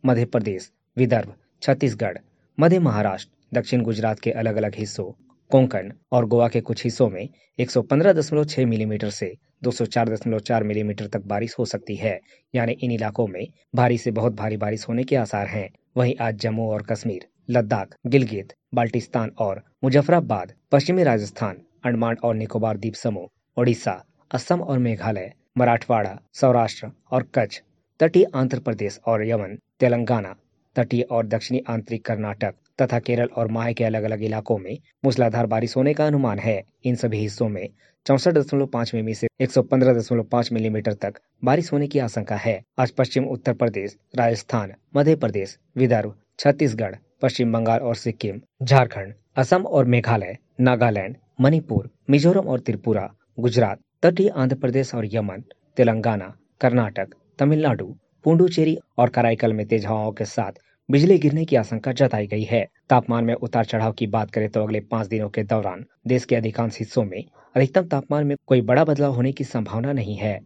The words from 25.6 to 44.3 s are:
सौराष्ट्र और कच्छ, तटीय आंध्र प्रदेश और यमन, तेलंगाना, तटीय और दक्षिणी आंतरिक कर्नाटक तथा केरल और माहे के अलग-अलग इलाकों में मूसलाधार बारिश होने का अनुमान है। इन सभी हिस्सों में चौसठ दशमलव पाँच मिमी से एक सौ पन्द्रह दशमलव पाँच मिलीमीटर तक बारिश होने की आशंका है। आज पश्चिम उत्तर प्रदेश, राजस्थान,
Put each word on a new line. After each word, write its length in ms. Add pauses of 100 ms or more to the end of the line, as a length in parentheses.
सौराष्ट्र 560 (220)
और 120 (120)
कच्छ, 280 (380)
तटीय 340
आंध्र 240
प्रदेश 480
और 200
यमन, 320 (220)
तेलंगाना, 560 (400)
तटीय 260
और 240
दक्षिणी 420
आंतरिक 360
कर्नाटक 500 (280)
तथा 160
केरल 280
और 220
माहे 260
के 100
अलग-अलग 380
इलाकों 360
में 200 (260)
मूसलाधार 420
बारिश 300
होने 180
का 120
अनुमान 320
है। 240 (220)
इन 100
सभी 240
हिस्सों 300
में 200 (380)
चौसठ 260
दशमलव 340
पाँच 280
मिमी 200
से 120 (140)
एक 100
सौ 120
पन्द्रह 320
दशमलव 280
पाँच 300
मिलीमीटर 400
तक 220 (300)
बारिश 280
होने 160
की 100
आशंका 380
है। 260 (160)
आज 120
पश्चिम 340
उत्तर 300
प्रदेश, 420 (200)
राजस्थान, 560 (240)